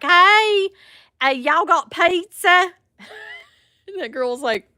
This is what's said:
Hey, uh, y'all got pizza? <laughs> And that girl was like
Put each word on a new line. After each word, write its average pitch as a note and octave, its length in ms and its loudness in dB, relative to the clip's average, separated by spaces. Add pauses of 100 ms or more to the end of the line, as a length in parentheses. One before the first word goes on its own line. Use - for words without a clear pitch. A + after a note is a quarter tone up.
Hey, G4 680 2 (540)
uh, C4+ 60 2
y'all C#4 340 -2
got - 260 -2
pizza? F4+ 840 0 (260)
<laughs> - 80 -20 (800)
And G4 120 -12
that C4 100 -8
girl B3 200 -6
was B3 100 -6
like A3+ 380 -4